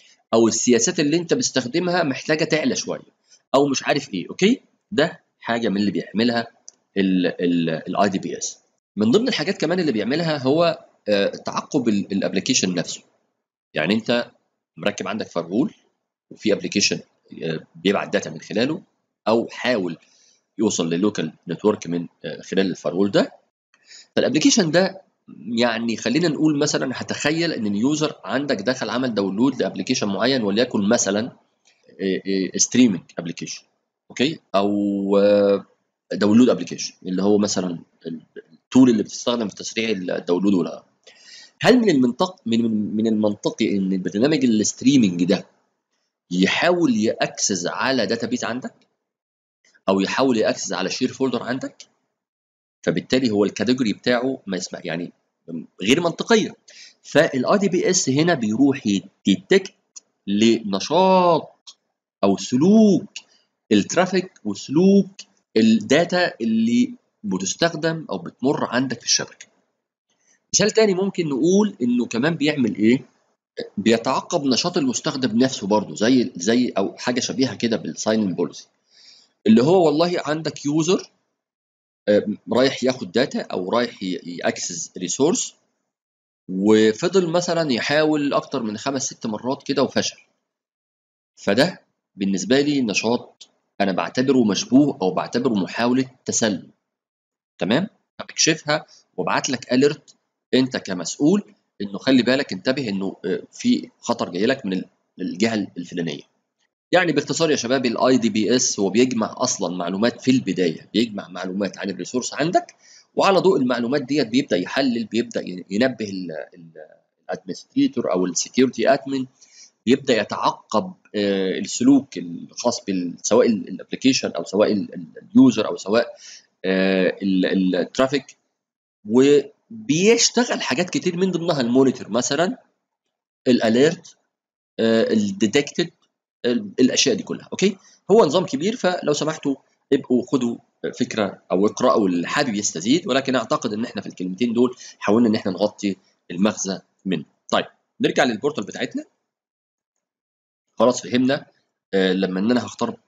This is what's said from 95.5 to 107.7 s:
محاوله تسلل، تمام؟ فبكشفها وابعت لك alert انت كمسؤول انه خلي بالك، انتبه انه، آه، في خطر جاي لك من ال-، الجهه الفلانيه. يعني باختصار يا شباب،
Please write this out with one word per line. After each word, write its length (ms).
محاوله 580
تسلل، 440
تمام؟ 300
فبكشفها 640
وابعت 320
لك 240
alert 420
انت 240
كمسؤول 760
انه 160
خلي 260
بالك، 300
انتبه 360
انه، 360
آه، 260
في 380
خطر 300
جاي 160
لك 200
من 80
ال-، 160
الجهه 480
الفلانيه. 440
يعني 200
باختصار 400
يا 40
شباب، 300